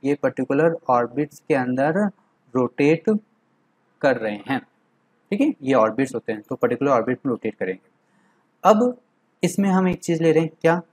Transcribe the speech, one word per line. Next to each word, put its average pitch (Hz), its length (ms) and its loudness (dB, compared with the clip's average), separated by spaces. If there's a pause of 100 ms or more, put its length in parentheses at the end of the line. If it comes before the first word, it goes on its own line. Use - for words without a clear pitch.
ये 139 120 0
particular 139 600 0 (140)
orbits 123 500 -2
के - 160 -4
अंदर 135 440 -2 (540)
rotate 143 560 0 (920)
कर 135 160 2
रहे 107 200 -6 (120)
हैं, 135 100 -2 (720)
ठीक 208 100 -2
है, 294 200 0
ये 135 140 -2
orbits 120 400 2
होते 117 160 -8
हैं, 107 100 -6
तो - 140 -10
particular 123 360 0
ऑर्बिट 123 340 0
में 135 60 -2
rotate 110 240 -6
करेंगे। 92 340 -8 (760)
अब 233 340 4 (460)
इसमें 196 260 0
हम 185 180 2
एक 180 120 -2
चीज़ 165 240 -2
ले 160 80 4
रहे 160 120 4
हैं, 160 80 -6 (100)
क्या? 165 200 2 (120)